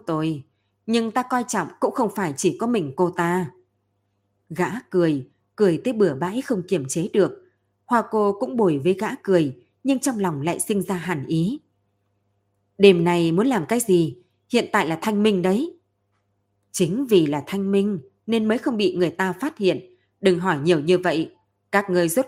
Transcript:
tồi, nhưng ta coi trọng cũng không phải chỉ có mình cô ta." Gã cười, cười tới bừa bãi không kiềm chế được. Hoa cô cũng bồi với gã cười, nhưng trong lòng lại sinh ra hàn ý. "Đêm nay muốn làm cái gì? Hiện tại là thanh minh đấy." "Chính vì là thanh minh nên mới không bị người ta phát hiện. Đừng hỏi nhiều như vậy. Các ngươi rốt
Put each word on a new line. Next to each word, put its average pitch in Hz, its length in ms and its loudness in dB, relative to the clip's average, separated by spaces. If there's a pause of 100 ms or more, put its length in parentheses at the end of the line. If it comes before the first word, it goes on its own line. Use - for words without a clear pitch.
tồi, 156 380 -4 (420)
nhưng 226 240 -2
ta 247 120 -4
coi 247 260 -2
trọng 180 200 -4 (120)
cũng - 140 -2
không 220 200 -2
phải 170 220 -4
chỉ 180 220 0
có 226 80 -2
mình 196 300 -2
cô 175 140 2
ta." 175 400 -2 (1000)
Gã 170 200 -4 (220)
cười, 160 380 0 (280)
cười 185 280 2
tới 254 80 -2
bừa 202 220 2
bãi 180 280 -4
không 202 260 -2
kiềm 156 200 -2
chế 170 240 -4
được. - 380 0 (360)
Hoa 233 240 2
cô 202 300 0
cũng 262 160 -4
bồi 180 220 2
với 170 160 0
gã 202 280 -4
cười, 165 340 2 (280)
nhưng 269 140 0
trong 254 200 -4
lòng 165 240 -2
lại 165 180 -4
sinh 202 220 -2
ra 190 120 -4
hàn 160 320 -6
ý. 175 340 -2 (1160)
"Đêm 190 260 8
nay 170 280 2
muốn 196 140 2
làm 214 200 0
cái 233 140 0
gì? 170 360 0 (360)
Hiện 240 200 0
tại 190 140 2
là 160 160 -2
thanh 208 200 0
minh 208 200 2
đấy." 226 360 -2 (920)
"Chính 196 340 0
vì 185 200 6
là 143 200 -2
thanh 196 260 -4
minh 196 260 0 (280)
nên 220 220 0
mới 220 100 0
không 247 180 -2
bị 190 200 0
người 175 140 2
ta 185 220 -4
phát 262 260 -6
hiện. 175 380 -2 (240)
Đừng 180 200 2
hỏi 175 180 0
nhiều 160 220 2
như 175 180 2
vậy. 165 360 -2 (380)
Các 202 180 0
ngươi 175 180 2
rốt 254 200 0